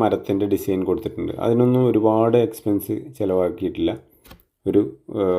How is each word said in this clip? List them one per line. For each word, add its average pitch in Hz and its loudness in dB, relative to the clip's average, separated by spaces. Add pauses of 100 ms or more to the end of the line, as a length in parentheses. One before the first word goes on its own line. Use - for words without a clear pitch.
മരത്തിൻ്റെ 98 0
ഡിസൈൻ 92 0
കൊടുത്തിട്ടുണ്ട്. - -4 (120)
അതിനൊന്നും 123 2
ഒരുപാട് 110 2 (100)
എക്സ്പെൻസ് 104 -4 (240)
ചിലവാക്കിയിട്ടില്ല. 90 -2 (720)
ഒരു, 98 4 (400)
ഏ, - 0 (160)